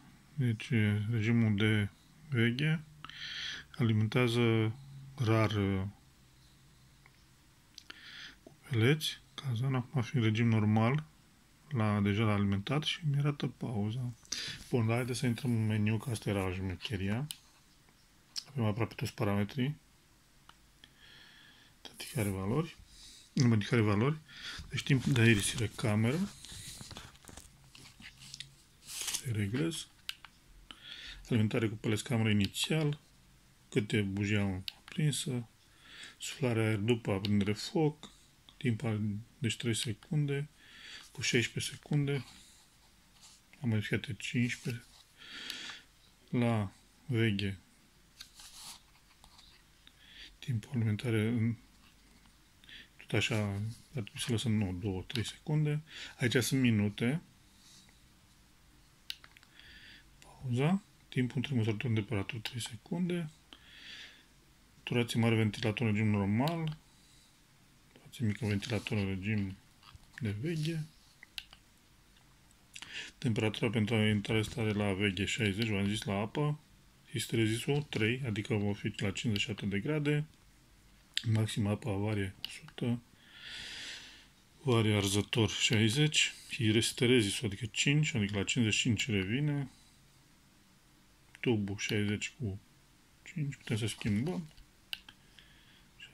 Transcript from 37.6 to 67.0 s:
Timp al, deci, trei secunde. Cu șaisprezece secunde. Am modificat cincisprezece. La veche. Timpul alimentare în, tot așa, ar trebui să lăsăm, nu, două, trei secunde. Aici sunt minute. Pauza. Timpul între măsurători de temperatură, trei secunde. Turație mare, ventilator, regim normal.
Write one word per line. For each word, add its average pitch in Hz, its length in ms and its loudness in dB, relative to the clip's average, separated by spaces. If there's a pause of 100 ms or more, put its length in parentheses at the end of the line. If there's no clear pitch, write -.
Timp 117 260 0
al, 107 180 0 (360)
deci, 110 200 -2
trei 117 160 0
secunde. 143 760 -2 (600)
Cu - 100 -10
șaisprezece - 520 0
secunde. 139 520 -2 (1400)
Am 123 80 -2
modificat 107 480 -2
cincisprezece. 120 680 -4 (1400)
La 117 420 0 (340)
veche. 104 520 0 (2750)
Timpul 117 340 -4
alimentare 110 540 2
în, 117 280 2 (1400)
tot - 160 -12
așa, 113 220 2
ar 104 260 0 (300)
trebui - 280 -8
să - 120 -4
lăsăm, 113 200 0
nu, 104 220 2
două, 92 280 -4
trei 110 240 -2
secunde. 151 560 -2 (380)
Aici 123 160 2
sunt 135 260 2
minute. 117 600 2 (3000)
Pauza. 139 640 -2 (260)
Timpul 127 260 -2
între 131 200 -2
măsurători 110 380 0
de 110 60 2
temperatură, 101 420 -4
trei 117 200 -8
secunde. 170 680 -4 (1500)
Turație 120 360 0
mare, 113 160 4
ventilator, 110 520 0
regim 107 200 2
normal. 127 720 2 (1160)